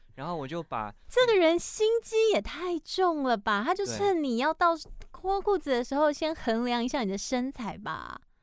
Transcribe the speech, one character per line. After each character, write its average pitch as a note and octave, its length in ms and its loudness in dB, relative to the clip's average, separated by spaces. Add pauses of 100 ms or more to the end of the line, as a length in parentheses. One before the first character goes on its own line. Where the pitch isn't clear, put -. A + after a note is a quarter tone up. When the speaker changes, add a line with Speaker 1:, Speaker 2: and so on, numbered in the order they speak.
(160)
Speaker 1:
然 C3+ 100 -10
后 F3 100 -4
我 C#3 120 -6
就 E3 160 -6
把 A2 280 -6 (160)
Speaker 2:
这 B4+ 240 4
个 G4+ 80 6
人 E4+ 200 4
心 A4+ 420 0
机 - 140 -10 (180)
也 - 80 2
太 F4 380 -6
重 E4+ 420 0
了 B3 160 2
吧， G#3 260 0
他 D#4+ 100 0
就 G4 120 -2
趁 G4 380 0
你 A#3+ 140 0
要 C#4 140 2
到 E4 240 4
Speaker 1:
对。 - 160 -12 (200)
Speaker 2:
脱 G4 280 -2
裤 G4 180 2
子 D4 120 -4
的 B3 140 2
时 C4 100 -6
候， D4 180 4
先 D#4 220 -2
衡 A#3+ 320 -2
量 A#3+ 180 0
一 B3 40 0
下 B3+ 160 -2
你 F#3+ 80 -2
的 G3 60 -4
身 B3+ 340 -4
材 G#3 260 -8
吧。 - 420 -10 (240)